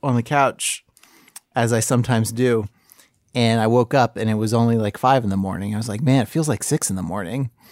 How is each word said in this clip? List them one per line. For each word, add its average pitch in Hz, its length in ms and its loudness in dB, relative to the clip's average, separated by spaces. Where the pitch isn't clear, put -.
on 135 140 0
the 120 60 2
couch, - 600 -2
as 117 180 2
I 117 80 2
sometimes 117 520 0
do. 117 340 0
And 117 240 2
I 110 80 2
woke 120 260 2
up 123 220 2
and 110 120 -2
it 110 60 0
was 110 180 -2
only, 117 260 2
like, 104 200 -2
five 131 240 4
in 104 80 -2
the 95 60 -2
morning. 98 380 -4
I - 40 -4
was 117 100 -6
like, 107 140 -6
"Man, 135 200 4
it - 60 -4
feels 160 200 -2
like 117 160 -2
six - 260 -2
in 95 60 -4
the 92 60 -6
morning." 104 480 -6